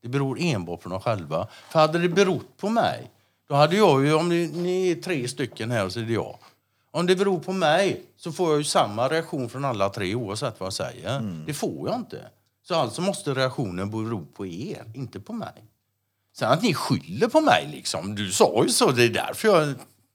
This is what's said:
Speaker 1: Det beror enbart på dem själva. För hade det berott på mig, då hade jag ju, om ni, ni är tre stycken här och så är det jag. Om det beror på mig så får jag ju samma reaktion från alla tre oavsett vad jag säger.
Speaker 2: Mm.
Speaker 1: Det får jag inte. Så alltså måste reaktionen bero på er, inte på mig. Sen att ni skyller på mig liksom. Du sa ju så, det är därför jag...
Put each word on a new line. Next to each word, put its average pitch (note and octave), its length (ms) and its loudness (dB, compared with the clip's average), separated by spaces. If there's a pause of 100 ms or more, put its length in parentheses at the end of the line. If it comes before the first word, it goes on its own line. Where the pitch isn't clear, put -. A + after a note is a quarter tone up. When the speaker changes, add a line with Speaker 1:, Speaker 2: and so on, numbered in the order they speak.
Speaker 1:
Det A#2+ 60 -12
beror C3+ 320 0
enbart F2+ 420 -2
på F2+ 60 -12
dem F#2 120 -4
själva. F2 480 -2 (200)
För E3 120 0
hade D#3 180 2
det F3 100 0
berott F3+ 480 0
på G3 120 -6
mig, G3+ 420 0 (380)
då C#3+ 60 -4
hade D#3 220 6
jag D3+ 280 6
ju, D3+ 100 4
om E3 140 2
ni, E3+ 260 0
ni F3+ 360 0
är E3 40 0
tre F3+ 340 -4
stycken A#2 420 -6
här A2 160 2
och F#2 60 -6
så A#2 80 -6
är A2 40 -4
det A2+ 80 -2
jag. G#2+ 260 -2 (520)
Om E3+ 160 -2
det F#3 100 6
beror F#3+ 240 2
på F#3 120 -6
mig F3 500 2 (140)
så E3 160 -10
får E3+ 180 0
jag D3 80 4
ju D3+ 60 -2
samma B2 440 0
reaktion D#3+ 400 -2
från C3+ 160 -8
alla G2+ 240 0
tre G2 260 -2
oavsett A2 460 -4
vad F#2 60 -6
jag F#2 60 -6
säger. G#2 460 -6
Speaker 2:
Mm. G3 280 -6
Speaker 1:
Det D3+ 80 -6
får C3+ 340 -6
jag G#3+ 80 -2
inte. - 240 -10 (480)
Så F3+ 60 -2
alltså D3 280 0
måste F3+ 320 -2
reaktionen G#2 560 -2
bero A2 360 -4
på - 200 -12
er, G#2 380 -10 (100)
inte B2 260 -10
på G#3+ 120 -16
mig. - 320 -12 (720)
Sen A2+ 160 2
att E3 100 2
ni G3+ 120 2
skyller D#3 540 0
på D#4 120 4
mig G#2 320 4
liksom. G2 420 -6
Du G2+ 180 -4
sa B2 320 6
ju - 60 2
så, A3 200 4
det A#2+ 140 4
är A#2 40 4
därför - 400 0
jag... D3+ 260 4 (400)